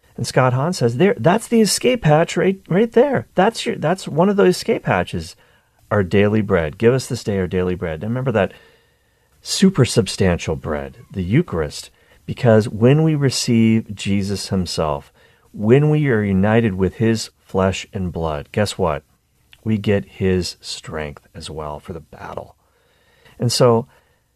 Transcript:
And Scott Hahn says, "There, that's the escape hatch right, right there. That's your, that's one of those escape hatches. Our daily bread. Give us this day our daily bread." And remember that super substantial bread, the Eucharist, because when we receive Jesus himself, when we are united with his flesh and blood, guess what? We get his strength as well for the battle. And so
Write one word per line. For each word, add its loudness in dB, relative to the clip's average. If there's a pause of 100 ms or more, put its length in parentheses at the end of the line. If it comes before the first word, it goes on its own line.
(160)
And -6
Scott 2
Hahn -2
says, 0
"There, 2
that's 0
the 2
escape 0
hatch 2
right, 0
right 2
there. 2
That's 0
your, -4
that's -4
one 2
of 0
those 4
escape -4
hatches. -2 (560)
Our 2
daily 2
bread. 0
Give 4
us -2
this -8
day -4
our -2
daily -2
bread." -8
And -6
remember -4
that 0 (920)
super 2
substantial 0
bread, -8 (160)
the -6
Eucharist, -2 (360)
because 2
when 4
we 2
receive 2
Jesus -4
himself, -4 (400)
when 4
we 2
are 2
united 2
with -2
his -2
flesh -2
and -6
blood, -6
guess -4
what? -2 (640)
We -2
get -2
his -2
strength -12
as -16
well -10
for -14
the -12
battle. -16 (840)
And -2
so 2 (480)